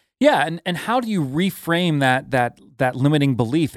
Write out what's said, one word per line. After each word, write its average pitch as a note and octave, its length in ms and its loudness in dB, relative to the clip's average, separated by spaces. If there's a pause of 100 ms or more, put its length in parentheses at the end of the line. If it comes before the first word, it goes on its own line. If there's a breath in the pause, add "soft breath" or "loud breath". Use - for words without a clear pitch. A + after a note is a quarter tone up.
(200)
Yeah, B3+ 280 2
and, E3 180 -8
and F3 120 -4
how A3+ 220 -2
do A#3+ 100 -4
you F#3+ 140 0
reframe E3 760 0
that, C3 320 0
that, A#2+ 280 -2 (180)
that C3 180 0
limiting C#3+ 400 2
belief B2 420 0